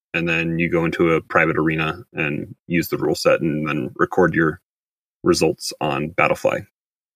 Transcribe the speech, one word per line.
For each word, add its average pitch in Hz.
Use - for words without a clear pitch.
and -
then 82
you 85
go 85
into 82
a 80
private 80
arena 80
and 80
use 85
the 71
rule 73
set -
and 76
then 73
record 87
your 80
results -
on 73
Battlefly. -